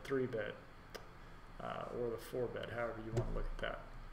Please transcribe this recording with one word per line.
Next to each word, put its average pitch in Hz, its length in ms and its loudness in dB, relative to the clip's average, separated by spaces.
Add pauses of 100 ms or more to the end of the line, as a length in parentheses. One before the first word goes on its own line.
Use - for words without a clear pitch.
three 131 220 6
bit, 110 300 2 (1080)
uh, - 240 0 (160)
or 120 80 4
the - 80 2
four 127 300 0
bit, 110 280 -2
however 117 200 2 (100)
you 110 80 -4
wanna 113 220 4
look 107 100 4 (120)
at - 40 -2
that. - 180 2 (340)